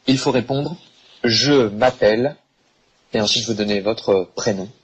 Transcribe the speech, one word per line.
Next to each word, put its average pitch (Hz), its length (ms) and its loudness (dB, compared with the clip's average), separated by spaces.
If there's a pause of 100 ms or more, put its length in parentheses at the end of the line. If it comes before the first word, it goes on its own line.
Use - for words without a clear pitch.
il 131 100 2
faut 143 140 -2
répondre 135 440 -2 (480)
je 127 460 4
m'appelle 117 640 2 (760)
et 113 80 -2
ensuite 107 240 -2
vous 113 100 -4
donnez 104 240 -2
votre 98 560 -2
prénom 98 340 -4 (140)